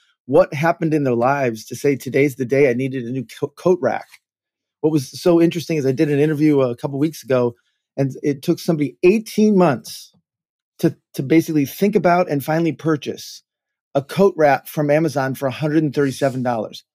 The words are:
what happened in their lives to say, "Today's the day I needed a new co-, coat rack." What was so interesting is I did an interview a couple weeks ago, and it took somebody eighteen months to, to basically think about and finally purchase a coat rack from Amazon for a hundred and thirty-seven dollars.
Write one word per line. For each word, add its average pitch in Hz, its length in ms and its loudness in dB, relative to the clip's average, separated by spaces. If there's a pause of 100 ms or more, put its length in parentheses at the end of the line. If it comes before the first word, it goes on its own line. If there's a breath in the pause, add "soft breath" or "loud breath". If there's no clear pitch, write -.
(260)
what 156 260 2
happened 165 400 0
in 151 120 0
their 127 100 0
lives 120 520 0
to 127 100 -12
say, 143 200 0
"Today's 135 400 0
the 135 80 -4
day 135 260 2
I 120 40 0
needed 131 300 -4
a 117 60 -8
new 131 140 -6
co-, - 240 -8
coat 180 320 -4
rack." 107 260 -4 (760)
What 156 120 0
was 143 160 -2 (120)
so 170 200 4
interesting 170 380 0
is 131 80 -2
I 135 60 2
did 147 180 0
an 143 100 2
interview 151 400 2
a 123 160 0
couple 139 220 -6
weeks 156 260 -4
ago, 123 320 0 (400)
and 135 160 0 (100)
it 135 200 -2
took 175 180 -2
somebody 147 420 -2
eighteen 214 560 2
months 147 540 -2 (640)
to, - 180 0 (180)
to 147 100 -6
basically 156 420 2
think 202 300 -2
about 175 340 2
and 143 140 -2
finally 160 280 0
purchase - 680 -6 (540)
a 143 60 0
coat 190 340 2
rack 143 320 2
from 147 220 -2
Amazon 143 440 0
for 139 120 -6
a 127 60 -2
hundred 156 300 -2
and 151 120 -2
thirty-seven 135 480 -2
dollars. 120 420 -6 (100)